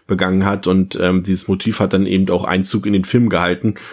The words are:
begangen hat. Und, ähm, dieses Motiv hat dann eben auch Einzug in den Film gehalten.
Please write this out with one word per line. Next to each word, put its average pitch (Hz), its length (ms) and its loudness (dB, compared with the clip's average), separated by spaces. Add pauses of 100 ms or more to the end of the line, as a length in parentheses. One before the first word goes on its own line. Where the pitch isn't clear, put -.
begangen 95 380 0
hat. 101 220 -2
Und, 95 340 2
ähm, 90 220 2
dieses 92 260 -2
Motiv 101 320 -2
hat 98 120 0
dann 98 140 2
eben 95 240 2
auch 90 140 0
Einzug 95 420 0
in 104 60 0
den 95 120 2
Film 120 240 2
gehalten. 90 460 0 (180)